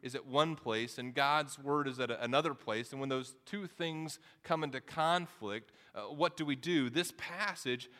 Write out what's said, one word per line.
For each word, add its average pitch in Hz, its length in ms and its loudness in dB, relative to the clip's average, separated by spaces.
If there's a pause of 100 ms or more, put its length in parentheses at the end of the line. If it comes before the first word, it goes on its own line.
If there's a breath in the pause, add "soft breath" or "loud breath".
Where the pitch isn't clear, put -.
is 127 120 -8
at 135 120 -6
one 147 320 4
place, 113 400 -2
and 123 180 -6
God's 143 420 2
word 143 300 2
is 127 140 -2
at 120 100 0
a, 117 100 -2
another 139 320 2
place, 117 380 -4
and 135 80 -8
when 135 80 -2
those 131 380 -2
two 202 200 -6
things 160 540 -6 (240 loud breath)
come 160 180 2
into 131 200 -2
conflict, 156 880 0 (240 loud breath)
uh, 104 60 -8
what 147 340 0
do 160 100 -4
we 143 120 0
do? 143 320 2
This 160 280 -2
passage 170 720 -4 (100)